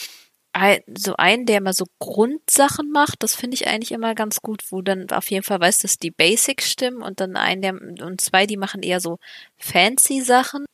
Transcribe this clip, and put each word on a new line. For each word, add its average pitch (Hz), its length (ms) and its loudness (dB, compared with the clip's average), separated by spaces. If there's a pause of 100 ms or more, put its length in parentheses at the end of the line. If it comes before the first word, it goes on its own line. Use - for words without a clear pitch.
(540)
Ein, 196 260 4 (160)
so 196 200 -4
einen, 226 300 2
der 208 120 4
immer 190 140 0
so 185 140 -2 (120)
Grundsachen 285 960 2
macht, 294 300 0
das 220 120 0
finde 247 200 -6
ich - 120 -4
eigentlich 220 240 -2
immer 226 240 -2
ganz 214 280 -4
gut, 214 280 -8
wo 185 120 -6
dann 190 280 -2
auf - 200 -2
jeden 196 140 -2
Fall 196 160 0
weiß, 170 180 4
dass - 180 0
die 165 140 -6
Basics 214 600 2
stimmen 247 320 -4
und 196 180 -8
dann 185 160 -4
einen, 190 260 -2
der, 190 100 -2 (340)
und 185 140 -8
zwei, 190 260 2
die 208 120 -4
machen 190 240 -6
eher 180 180 0
so 170 180 -6 (380)
fancy 254 640 2
Sachen. 254 520 2